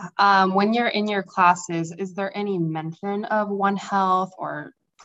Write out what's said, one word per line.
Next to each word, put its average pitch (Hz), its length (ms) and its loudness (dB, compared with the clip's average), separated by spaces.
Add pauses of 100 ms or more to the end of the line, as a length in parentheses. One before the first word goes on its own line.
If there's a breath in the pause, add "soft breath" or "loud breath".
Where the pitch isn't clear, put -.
(180)
um, 190 360 4
when 202 180 2
you're 240 160 2
in 208 180 -2
your 202 160 -2
classes, 175 720 0
is 185 220 -8
there 196 220 -6
any 202 220 -2
mention 165 680 -4
of 214 240 -2
One 196 260 0
Health 185 640 0
or 151 340 -10 (320)